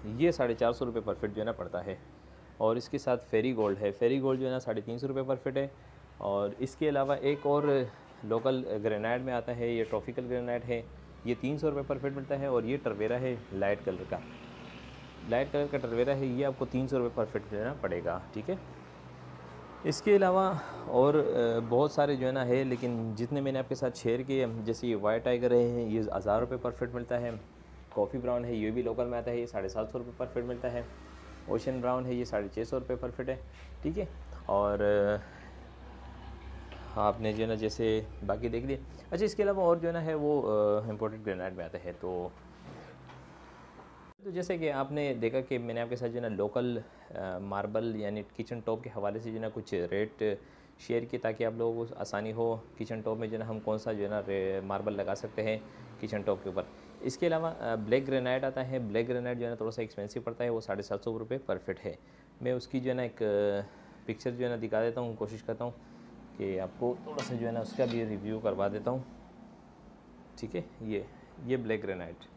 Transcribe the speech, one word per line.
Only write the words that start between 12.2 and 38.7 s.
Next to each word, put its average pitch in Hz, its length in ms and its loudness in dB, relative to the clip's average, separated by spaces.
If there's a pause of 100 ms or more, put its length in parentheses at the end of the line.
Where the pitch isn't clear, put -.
है। 139 160 0
और 120 140 4
ये 127 120 2
टरवेरा 110 400 0
है 127 220 0 (140)
लाइट 98 300 2
कलर 92 280 -2
का, 82 80 -2 (1080)
लाइट 127 220 2
कलर 143 160 2
का 143 100 -2
टरवेरा 123 360 2
है, 135 240 0
ये 139 60 2
आपको 135 220 0
तीन 127 220 0
सौ 131 100 2
रुपये 120 280 2
per - 80 -10
feet 107 180 -2
जो 107 60 -4
है 104 80 -2
ना 135 80 -2
पड़ेगा, 87 500 -2 (100)
ठीक 107 160 -6
है। 190 100 -2 (1300)
इसके 180 300 6
अलावा 190 460 6 (280)
और, 139 260 8
अ, 117 440 4
बहुत 120 320 4
सारे 143 240 4
जो 127 100 -2
है 127 60 4
ना 135 120 0
है, 123 200 4
लेकिन 120 520 0
जितने 123 260 0
मैंने 135 180 0
आपके 131 160 -2
साथ 127 160 0
share 120 300 2
किए, 131 260 2 (160)
जैसे 113 240 0
ये 117 80 4
white 107 280 2
tiger 123 300 4
है, 120 380 6
ये 110 220 2
हज़ार 101 280 4
रुपये 127 160 0
per 123 140 -2
feet 120 240 -4
मिलता 120 220 -2
है। 117 220 -2 (560)
coffee 104 240 2
brown 123 260 0
है, 120 120 0
ये 107 140 2
भी 120 120 0
local 120 220 0
में 120 120 -2
आता 117 140 -2
है, 120 80 0
ये 117 80 -2
साढ़े 98 220 -2
सात 110 220 -2
सौ 135 60 -4
रुपये 120 280 -4
per 123 80 -12
feet 120 140 0
मिलता 123 200 -4
है। 120 180 -2 (640)
ocean 127 320 0
brown 127 240 2
है, 123 100 -2
ये 120 100 0
साढ़े 104 240 0
छः 110 140 -2
सौ 131 140 -2
रुपये 127 200 -2
per 127 120 -4
feet 127 200 -4
है, 131 120 -4 (420)
ठीक 160 140 -2
है। 196 100 -2 (420)
और, 101 320 4
अ, 104 560 4 (1600)
आपने 107 360 2
जो 110 100 2
है 110 60 2
ना 113 60 2
जैसे 110 520 2 (160)
बाकी 101 260 -2
देख 117 160 -2
लिए। 135 140 -2 (320)